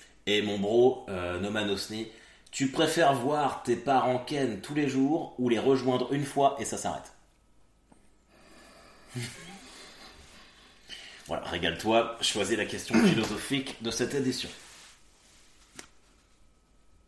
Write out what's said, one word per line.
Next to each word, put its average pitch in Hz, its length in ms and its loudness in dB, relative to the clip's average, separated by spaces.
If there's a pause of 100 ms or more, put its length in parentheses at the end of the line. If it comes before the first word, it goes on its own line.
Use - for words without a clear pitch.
(260)
Et 104 160 2
mon 104 160 -2
bro, 117 500 4
euh, 90 320 -4
Noman 104 300 -2
Osni, 110 360 -4 (440)
tu 135 180 -2
préfères 156 460 4
voir 135 480 0
tes 120 140 0
parents 127 420 2
ken 127 420 -2
tous 147 140 -10
les 147 140 0
jours 135 500 0
ou 123 100 0
les 113 100 4
rejoindre 123 540 2
une 143 120 -2
fois 139 360 2
et 107 40 -4
ça 104 120 -6
s'arrête ? 80 360 -6 (2000)
<laughs> 123 60 -6 (2000)
Voilà, 82 200 -6
régale-toi, 87 720 0
choisis 104 380 0
la 101 80 0
question 104 280 -8
<clears throat> 113 120 6
philosophique 107 760 0
de 113 100 -2
cette 123 220 -2
édition. 127 360 -2 (2500)